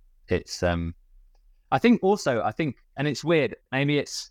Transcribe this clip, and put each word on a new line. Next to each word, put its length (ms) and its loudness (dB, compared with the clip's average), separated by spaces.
It's, 340 -4
um, 320 0
I 80 2
think 240 4
also, 400 0
I 80 -2
think, 260 -4
and 100 -2
it's 160 -6
weird, 320 2
maybe 260 0
it's, 340 -6